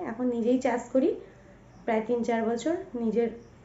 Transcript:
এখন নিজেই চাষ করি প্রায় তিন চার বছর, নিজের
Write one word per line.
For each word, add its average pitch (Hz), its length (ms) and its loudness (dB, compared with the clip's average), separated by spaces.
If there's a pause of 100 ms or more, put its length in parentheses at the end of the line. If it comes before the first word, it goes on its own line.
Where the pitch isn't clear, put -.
(120)
এখন 247 140 -4 (100)
নিজেই 233 300 4
চাষ 240 160 0 (120)
করি 262 160 4 (760)
প্রায় 220 240 2
তিন 240 200 2
চার 226 220 2
বছর, 311 260 0 (260)
নিজের 226 280 2 (360)